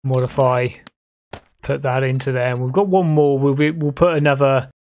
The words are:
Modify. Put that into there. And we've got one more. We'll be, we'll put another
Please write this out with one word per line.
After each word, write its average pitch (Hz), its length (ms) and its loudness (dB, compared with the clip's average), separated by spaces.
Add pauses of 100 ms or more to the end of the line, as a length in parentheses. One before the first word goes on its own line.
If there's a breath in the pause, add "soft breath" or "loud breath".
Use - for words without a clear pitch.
Modify. 127 640 0 (920)
Put 139 180 -6
that 131 220 -2
into 131 300 -2
there. 127 180 -2
And 123 100 -4
we've 127 100 -4
got 196 180 0
one 185 200 2
more. 147 300 2
We'll 139 160 2
be, 151 160 0
we'll 151 220 -4
put 170 220 2
another 139 560 0 (140)